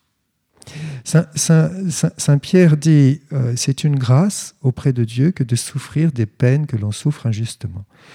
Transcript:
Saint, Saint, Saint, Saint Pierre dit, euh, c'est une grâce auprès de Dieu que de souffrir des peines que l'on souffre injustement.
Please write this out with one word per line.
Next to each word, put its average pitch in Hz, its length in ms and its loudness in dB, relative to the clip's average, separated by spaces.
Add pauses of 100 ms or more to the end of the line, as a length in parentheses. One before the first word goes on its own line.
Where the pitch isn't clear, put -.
(1040)
Saint, 165 320 0
Saint, 165 540 0
Saint, - 280 -2
Saint 143 200 2
Pierre 170 400 4
dit, 147 440 4 (120)
euh, 123 240 -2
c'est - 260 -4
une 147 140 0
grâce 131 640 0
auprès 135 320 -2
de 120 100 -2
Dieu 123 280 0
que 143 120 -4
de 120 120 -2
souffrir 147 560 -4
des 120 140 -2
peines 139 420 0
que 117 100 -4
l'on 104 140 -4
souffre - 340 -4
injustement. 104 600 -8 (300)